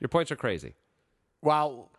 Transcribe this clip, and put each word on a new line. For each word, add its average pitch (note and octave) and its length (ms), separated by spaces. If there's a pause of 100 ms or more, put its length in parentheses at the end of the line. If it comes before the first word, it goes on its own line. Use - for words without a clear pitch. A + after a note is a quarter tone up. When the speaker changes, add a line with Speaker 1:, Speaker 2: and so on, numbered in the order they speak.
Speaker 1:
Your B2+ 80
points E3 240
are D3+ 40
crazy. F2 380 (680)
Speaker 2:
Wow. D3+ 560